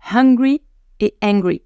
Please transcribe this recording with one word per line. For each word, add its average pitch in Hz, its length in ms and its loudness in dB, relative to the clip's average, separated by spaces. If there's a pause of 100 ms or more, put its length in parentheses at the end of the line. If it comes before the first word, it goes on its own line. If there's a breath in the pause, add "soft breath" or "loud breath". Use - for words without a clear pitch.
(120)
Hungry 262 480 2 (400)
et 208 220 -4
angry. 196 440 -2